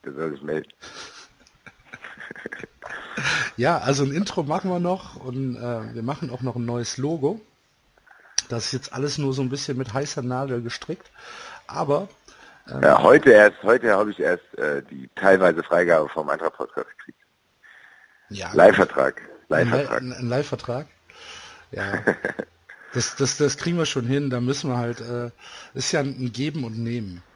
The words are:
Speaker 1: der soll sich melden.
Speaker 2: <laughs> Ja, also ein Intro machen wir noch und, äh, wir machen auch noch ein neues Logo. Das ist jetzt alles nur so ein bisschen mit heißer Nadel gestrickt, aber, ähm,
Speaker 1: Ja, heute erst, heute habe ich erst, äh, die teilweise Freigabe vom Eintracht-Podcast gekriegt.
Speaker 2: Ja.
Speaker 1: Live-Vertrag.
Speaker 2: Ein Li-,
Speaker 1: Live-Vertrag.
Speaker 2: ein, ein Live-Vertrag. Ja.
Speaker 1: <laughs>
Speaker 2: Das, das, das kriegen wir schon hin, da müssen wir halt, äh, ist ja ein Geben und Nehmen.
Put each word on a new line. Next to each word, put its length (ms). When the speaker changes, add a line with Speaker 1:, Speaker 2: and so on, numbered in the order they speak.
Speaker 1:
der 80
soll 200
sich 100
melden. 320
Speaker 2:
<laughs> 40
Ja, 220
also 260
ein 80
Intro 300
machen 280
wir 100
noch 360
und, 400
äh, 380
wir 80
machen 280
auch 120
noch 140
ein 100
neues 320
Logo. 420
Das 180
ist 60
jetzt 200
alles 260
nur 140
so 100
ein 60
bisschen 300
mit 160
heißer 280
Nadel 400
gestrickt, 460
aber, 400
ähm, 140
Speaker 1:
Ja, 200
heute 280
erst, 320
heute 300
habe 180
ich 80
erst, 240
äh, 320
die 240
teilweise 480
Freigabe 460
vom 200
Eintracht-Podcast 600
gekriegt. 200
Speaker 2:
Ja. 220
Speaker 1:
Live-Vertrag. 680
Speaker 2:
Ein 160
Li-, 40
Speaker 1:
Live-Vertrag. 320
Speaker 2:
ein, 100
ein 160
Live-Vertrag. 580
Ja. 280
Speaker 1:
<laughs> 60
Speaker 2:
Das, 240
das, 220
das 180
kriegen 200
wir 100
schon 200
hin, 240
da 100
müssen 300
wir 80
halt, 220
äh, 320
ist 140
ja 80
ein 340
Geben 300
und 160
Nehmen. 460